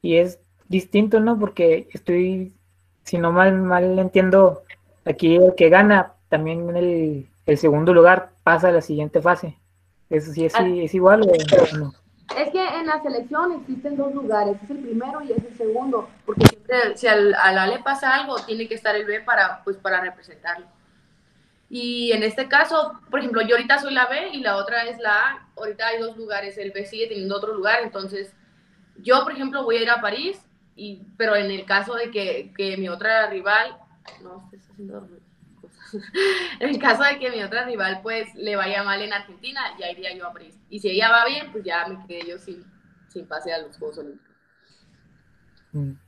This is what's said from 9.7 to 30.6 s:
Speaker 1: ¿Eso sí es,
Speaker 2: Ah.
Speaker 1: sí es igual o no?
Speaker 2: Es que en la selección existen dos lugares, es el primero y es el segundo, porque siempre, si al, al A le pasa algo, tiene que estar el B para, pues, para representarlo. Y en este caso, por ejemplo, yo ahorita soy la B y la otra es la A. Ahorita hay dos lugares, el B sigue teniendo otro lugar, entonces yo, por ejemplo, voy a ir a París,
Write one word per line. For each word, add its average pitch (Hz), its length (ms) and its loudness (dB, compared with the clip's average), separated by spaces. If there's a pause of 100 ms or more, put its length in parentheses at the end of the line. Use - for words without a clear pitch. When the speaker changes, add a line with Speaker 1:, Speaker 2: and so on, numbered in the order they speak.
Speaker 1:
¿Eso 156 220 -2
sí 160 120 -2
es, 156 100 -2
Speaker 2:
Ah. 185 100 2
Speaker 1:
sí 175 200 -2
es 156 100 -6
igual 190 280 8
o 160 560 4
no? 143 140 -6 (440)
Speaker 2:
Es 294 140 -2
que 370 160 -2
en 330 200 -6
la 302 160 -2
selección 294 500 -4
existen 285 440 -8
dos 277 180 -4
lugares, 208 480 -2
es - 80 -18
el 285 80 -10
primero 262 440 -6
y 262 100 -14
es 226 120 -4
el 240 120 -20
segundo, 233 520 -4 (180)
porque 208 200 0
siempre, 240 500 -4
si 247 100 -6
al, 208 280 2
al 190 240 0
A 190 80 -2
le 240 120 -6
pasa 269 360 -4
algo, 277 300 -6
tiene 226 240 -8
que 226 60 -8
estar 214 200 -4
el 208 120 -4
B 208 160 -6
para, 196 420 -2
pues, 196 140 -8
para 185 240 -4
representarlo. 175 640 -12 (1040)
Y 240 420 -4
en 214 100 0
este 220 240 -4
caso, 302 460 2 (180)
por 269 100 -2
ejemplo, 226 220 -4
yo 233 140 2
ahorita 254 220 0
soy 277 160 -6
la 247 120 2
B 302 260 -6
y 277 80 -12
la 208 160 -2
otra 226 280 -4
es 233 160 -10
la 214 120 -2 (180)
A. - 260 -16
Ahorita 214 300 -8
hay 226 140 -4
dos 226 180 -10
lugares, 202 400 -8
el 196 120 -10
B 196 140 -10
sigue 220 240 -8
teniendo 196 280 -6
otro 208 180 -6
lugar, 208 280 0
entonces 196 520 -12 (640)
yo, 262 260 2
por 311 80 -8
ejemplo, 269 320 -8
voy 226 120 -2
a 226 60 -2
ir 233 80 -2
a 233 120 2
París, 269 360 -6 (380)